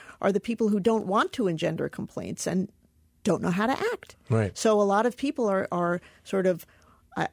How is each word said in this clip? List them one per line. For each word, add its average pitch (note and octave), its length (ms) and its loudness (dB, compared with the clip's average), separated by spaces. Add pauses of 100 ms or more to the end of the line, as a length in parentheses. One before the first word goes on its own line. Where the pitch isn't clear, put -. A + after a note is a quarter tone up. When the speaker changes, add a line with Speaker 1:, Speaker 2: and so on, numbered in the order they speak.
(220)
Speaker 1:
are G3+ 100 2
the F#3+ 80 0
people A3 300 -2
who G#3 100 2
don't G#3 280 0
want A#3 260 0
to G#3 160 0
engender D#3+ 400 -2
complaints - 580 -8
and F3+ 240 -2 (540)
don't F#3+ 160 2
know E3+ 100 2
how G3+ 160 0
to C4+ 60 2 (180)
act. - 240 -10 (140)
Speaker 2:
Right. A2 280 0
Speaker 1:
So G#3+ 220 4
a G#3 40 6
lot G3+ 220 4
of A#3+ 120 -2
people C4+ 320 -2
are, F#3+ 240 0
are F3 260 0 (240)
sort F#3+ 220 0
of, F3+ 200 2 (520)
uh, E3 160 -2